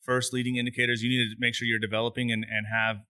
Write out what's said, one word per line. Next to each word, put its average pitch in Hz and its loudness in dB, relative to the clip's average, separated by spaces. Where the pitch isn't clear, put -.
first 127 0
leading 127 0
indicators 120 0
you 117 0
need 123 2
to 110 -10
make 120 2
sure 123 -4
you're 113 2
developing 117 0
and, 110 0
and 107 -2
have 113 2